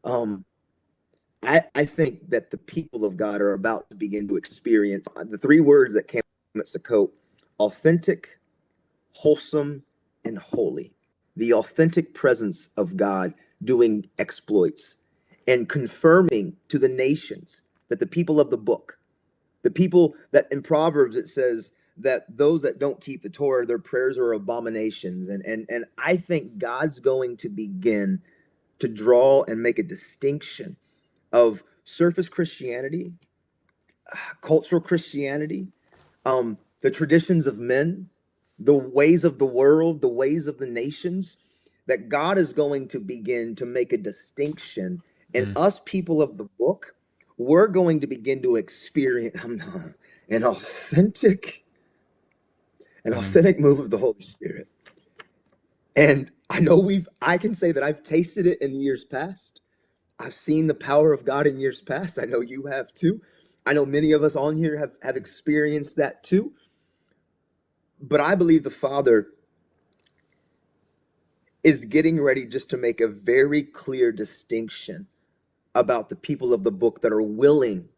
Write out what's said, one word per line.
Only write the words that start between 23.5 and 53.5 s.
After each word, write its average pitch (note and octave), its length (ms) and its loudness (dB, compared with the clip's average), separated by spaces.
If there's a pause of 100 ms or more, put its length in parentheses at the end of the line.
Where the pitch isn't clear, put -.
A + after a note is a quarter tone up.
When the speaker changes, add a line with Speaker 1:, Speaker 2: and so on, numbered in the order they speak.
Speaker 1:
their A#2 140 -2
prayers B2+ 380 -2
are A#2+ 160 0
abominations. G#2+ 960 -6
And, G2 160 -10
and, A2 240 -6
and A#2 160 -6 (120)
I E3 200 -2
think D#3 420 -6
God's B2+ 400 -6
going C3 380 -2
to A#2+ 120 -12
begin G2+ 720 -2 (580)
to C3 100 -4
draw B2 560 4
and A2+ 180 -6
make A#2+ 160 0
a G#2+ 40 -4
distinction - 960 -8 (560)
of A2+ 300 2 (220)
surface F3 440 -2
Christianity, D#3 840 -8 (960)
<sighs> - 300 -16
cultural D#3+ 400 2
Christianity, D#3 840 -4 (580)
um, B2+ 320 -2 (240)
the C3+ 100 2
traditions D#3+ 560 2
of A2 120 -4
men, D3+ 500 -2 (500)
the C3 160 4
ways C#3+ 500 2
of C3+ 140 0
the C#3 60 4
world, D3 560 4
the C3 80 2
ways C#3 380 -2
of C#3 120 -8
the C3+ 80 -6
nations, D3+ 680 -8 (500)
that - 220 -4
God D#3+ 280 0
is D#3+ 160 0
going C#3+ 360 -2
to C3+ 100 -10
begin A#2 560 -6
to B2+ 100 -8
make B2 280 -2
a A#2 40 -2
distinction. G#2+ 1040 -8 (320)
And B2 140 0
Speaker 2:
Mm. G2+ 140 -2
Speaker 1:
us G3 240 2
people E3+ 360 -2
of A#2+ 160 -2
the G#2 80 -12 (140)
book, - 360 -4 (420)
we're D#3 300 4
going F3+ 340 2
to C#3+ 60 -4
begin C3 360 -6
to B2 120 2
experience, A#2+ 840 -4
<laughs> - 40 -14
I'm A#2 140 -10
not, F2+ 360 -14 (360)
an A2+ 140 0
authentic, - 1200 0 (1400)
an A2 80 -2
Speaker 2:
Mm. G2+ 60 -2
Speaker 1:
authentic D3 400 4